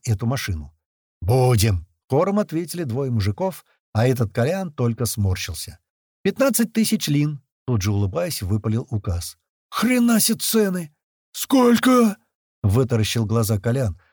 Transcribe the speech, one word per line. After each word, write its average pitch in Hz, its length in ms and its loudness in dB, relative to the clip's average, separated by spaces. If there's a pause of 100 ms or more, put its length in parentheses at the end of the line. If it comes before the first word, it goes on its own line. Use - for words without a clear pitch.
эту 113 220 -2
машину. 95 460 -6 (480)
«Будем!» — 113 640 2 (220)
хором 185 300 0
ответили 170 460 -4
двое 131 260 -4
мужиков, 113 540 -4 (280)
а 110 140 2
этот 120 260 0
Колян 170 400 -2
только 120 340 -2
сморщился. - 760 -6 (420)
«Пятнадцать 233 500 0
тысяч 220 360 0
лин!» — 147 320 0 (260)
тут 113 160 0
же 104 100 0
улыбаясь, 101 500 -2
выпалил 107 480 -2
указ. 95 480 -6 (320)
«Хрена 233 500 2
се 226 140 0
цены!» 190 580 -2 (400)
«Сколько?» — 240 840 4 (460)
вытаращил 113 640 2
глаза 110 320 0
Колян. 117 420 -2 (120)